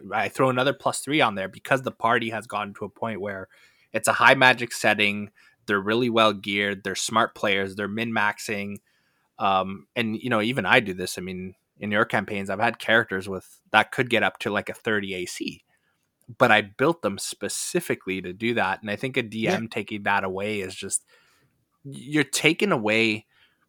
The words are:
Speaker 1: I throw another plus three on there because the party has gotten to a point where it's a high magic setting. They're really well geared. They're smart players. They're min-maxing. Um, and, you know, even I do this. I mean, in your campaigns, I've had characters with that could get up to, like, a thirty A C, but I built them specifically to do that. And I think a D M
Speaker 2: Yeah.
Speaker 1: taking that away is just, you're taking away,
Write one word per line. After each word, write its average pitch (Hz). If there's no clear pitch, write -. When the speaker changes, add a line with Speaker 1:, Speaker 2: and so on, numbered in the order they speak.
Speaker 1:
I 101
throw 131
another 127
plus -
three 147
on 113
there 95
because 135
the 127
party 113
has 110
gotten 104
to 107
a 95
point 110
where 98
it's 110
a 110
high 120
magic 127
setting. 104
They're 101
really 117
well 110
geared. 101
They're 95
smart -
players. 98
They're 104
min-maxing. 104
Um, 95
and, 110
you 127
know, 110
even 117
I 117
do 101
this. 90
I 95
mean, 92
in 104
your 107
campaigns, 101
I've 95
had 117
characters 107
with 95
that 107
could 123
get 107
up 95
to, 107
like, 101
a 87
thirty 101
A 90
C, -
but 120
I 107
built 131
them 98
specifically -
to 92
do 113
that. 98
And 107
I 104
think 131
a 120
D 110
M 107
Speaker 2:
Yeah. 110
Speaker 1:
taking 104
that 101
away 98
is 95
just, -
you're 139
taking 180
away, 110